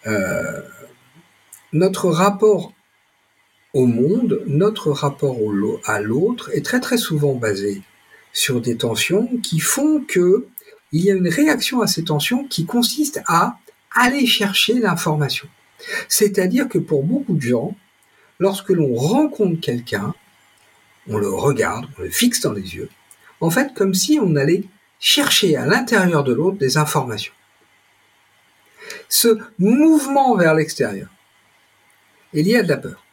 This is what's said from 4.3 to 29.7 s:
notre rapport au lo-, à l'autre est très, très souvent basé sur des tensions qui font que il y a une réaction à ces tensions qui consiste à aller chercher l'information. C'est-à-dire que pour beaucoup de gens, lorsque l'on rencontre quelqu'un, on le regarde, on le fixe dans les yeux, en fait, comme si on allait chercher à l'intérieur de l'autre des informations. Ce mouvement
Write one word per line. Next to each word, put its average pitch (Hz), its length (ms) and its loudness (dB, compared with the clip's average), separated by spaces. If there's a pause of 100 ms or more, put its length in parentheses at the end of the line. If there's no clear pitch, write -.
notre 165 440 0
rapport 139 500 -2
au 107 100 -2
lo-, 104 340 -2
à 107 160 -2
l'autre 156 520 -2
est - 120 -2
très, 247 140 0
très 247 180 -2
souvent 147 380 0
basé 101 460 -2 (500)
sur 123 300 -2
des 117 160 -4
tensions 165 500 -2 (160)
qui 160 160 -2
font 294 420 0
que 185 460 2 (460)
il 160 100 0
y 202 80 4
a - 20 4
une 180 140 2
réaction 254 540 0
à 196 60 0
ces 165 180 -2
tensions 233 400 -2
qui 170 200 -4
consiste 240 600 -2
à 190 300 0 (340)
aller 247 340 2
chercher 208 500 0
l'information. 170 760 0 (580)
C'est-à-dire 202 640 2
que - 80 -2
pour 143 260 0
beaucoup 233 300 -2
de 147 80 0
gens, 123 340 -2 (640)
lorsque 196 300 -2
l'on 151 260 2
rencontre 180 640 0
quelqu'un, 117 560 -6 (960)
on 107 80 -2
le 104 120 -2
regarde, 110 580 -2 (100)
on - 60 -10
le - 60 -8
fixe - 300 0
dans - 140 -2
les 101 220 -10
yeux, - 140 -12 (520)
en 165 100 2
fait, 277 220 0
comme 196 200 0
si 294 280 2
on 175 160 2
allait 165 260 2 (360)
chercher - 580 2
à 120 80 -4
l'intérieur 185 580 2
de 131 100 0
l'autre 180 240 0
des 135 200 0
informations. 135 560 -2 (1800)
Ce 220 280 4 (220)
mouvement 269 760 4